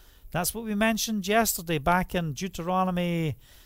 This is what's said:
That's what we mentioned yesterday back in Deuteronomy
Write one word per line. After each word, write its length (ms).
That's 240
what 100
we 120
mentioned 500
yesterday 520
back 360
in 180
Deuteronomy 1040